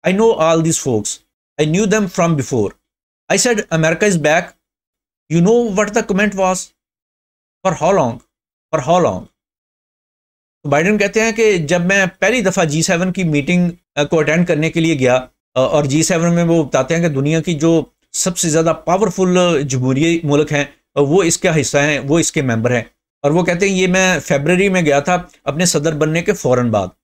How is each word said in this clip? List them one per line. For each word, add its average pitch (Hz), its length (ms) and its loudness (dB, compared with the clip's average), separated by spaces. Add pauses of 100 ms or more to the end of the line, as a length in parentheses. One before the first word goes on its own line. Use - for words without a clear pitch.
I 185 100 0
know 226 220 2
all 165 240 2
these 160 240 -2
folks। 110 320 -4 (420)
I 156 120 0
knew 202 140 0
them 202 220 0 (100)
from 170 180 0
before। 117 320 -2 (640)
I 196 60 2
said, 240 200 0
'America 160 460 -2
is 202 140 0
back।' 156 260 0 (920)
You 170 80 4
know 233 300 2
what 202 180 -2
the 214 140 -2
comment 202 280 0
was? 185 260 -2 (1080)
'For 180 100 0
how 160 160 0
long? 143 220 0 (640)
For 147 40 0
how 160 180 2
long?'" 98 280 0 (1400)
तो 147 60 -8
बाइडेन 170 280 2
कहते 208 240 0
हैं 226 120 0
कि 214 260 2
जब 170 260 0
मैं 196 220 2
पहली 220 340 -2
दफ़ा 185 240 0
जी 156 180 -2
सेवन 185 280 -2
की 190 120 -4
मीटिंग, 170 480 0 (260)
अ, 147 60 0
को 151 140 0
अटेंड 156 300 2
करने 160 220 0
के 170 100 -2
लिए 160 160 0
गया, 127 340 0 (260)
अ, 123 40 0
और 143 280 2
जी 151 160 0
सेवन 170 260 0
में 170 140 2
वो 165 200 2
बताते 135 300 -2
हैं 170 100 -2
कि 170 60 0
दुनिया 147 300 -2
की 165 140 -4
जो 160 400 0 (200)
सबसे 180 360 -4
ज़्यादा 165 240 0
पावरफुल 180 920 0
जमहूरी 135 600 0
मुल्क 147 260 0
हैं, 143 220 -4 (240)
अ, 143 40 2
वो 156 220 2
इसका 165 280 0
हिस्सा 147 300 0
हैं, 143 180 0
वो 139 200 0
इसके 156 220 -2
मेंबर 120 320 0
हैं। 117 180 -4 (320)
और 143 80 2
वो 170 120 2
कहते 180 260 0
हैं, 190 60 -2
"ये 185 120 0
मैं 185 320 2
फरवरी 175 500 0
में 180 160 0
गया 143 160 2
था 175 280 -2 (160)
अपने 147 200 -2
सदर 160 280 0
बनने 156 280 -2
के 202 100 -2
फ़ौरन 123 400 0
बाद 95 200 -2 (120)